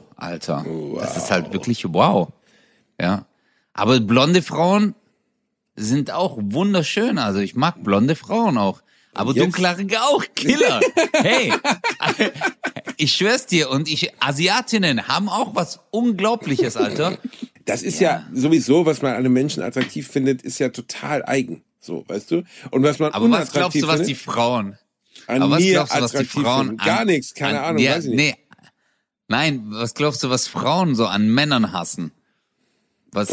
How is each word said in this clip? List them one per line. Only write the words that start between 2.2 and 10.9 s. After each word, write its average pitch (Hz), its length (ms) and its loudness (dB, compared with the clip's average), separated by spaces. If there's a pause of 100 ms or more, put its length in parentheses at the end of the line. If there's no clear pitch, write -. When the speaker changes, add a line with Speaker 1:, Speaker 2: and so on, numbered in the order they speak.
Speaker 1:
Ja. 95 260 -2 (460)
Aber 113 260 4
blonde 131 440 4
Frauen 190 520 2 (840)
sind 120 340 -2
auch 180 280 -2
wunderschön, 185 760 0
also 104 240 0
ich 98 140 -4
mag 151 280 -2
blonde 107 320 4
Frauen 196 440 0
auch. 98 240 -2 (320)
Aber 110 180 -2
Speaker 2:
Jetzt 123 100 2
Speaker 1:
dunkelhaarige 185 600 0
auch, 285 200 2 (120)
Killer. 392 460 2 (200)